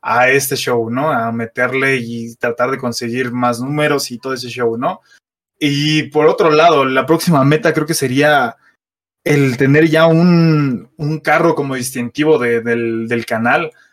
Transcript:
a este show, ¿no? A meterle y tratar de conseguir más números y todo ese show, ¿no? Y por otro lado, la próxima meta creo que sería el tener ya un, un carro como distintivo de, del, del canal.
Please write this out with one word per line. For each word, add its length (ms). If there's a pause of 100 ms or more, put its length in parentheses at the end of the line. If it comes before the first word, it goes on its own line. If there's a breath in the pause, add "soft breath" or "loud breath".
a 260
este 260
show, 340
¿no? 220
A 220
meterle 640
y 400
tratar 340
de 80
conseguir 540
más 260
números 540
y 60
todo 160
ese 160
show, 260
¿no? 240 (580 soft breath)
Y 460
por 220
otro 240
lado, 340
la 220
próxima 380
meta 280
creo 140
que 80
sería 640 (680 soft breath)
el 320
tener 320
ya 180
un, 880
un 240
carro 340
como 220
distintivo 640
de, 220
del, 480
del 160
canal. 460 (220 soft breath)